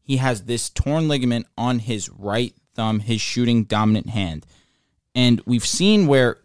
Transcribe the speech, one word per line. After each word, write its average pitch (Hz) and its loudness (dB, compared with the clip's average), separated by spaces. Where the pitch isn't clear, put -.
He 135 -2
has 127 -2
this 117 -6
torn 156 -2
ligament 123 -2
on 123 -2
his 110 -6
right 101 -4
thumb, 110 -2
his 110 -2
shooting 120 0
dominant 107 0
hand. 90 -6
And 123 4
we've 120 0
seen 202 2
where 131 4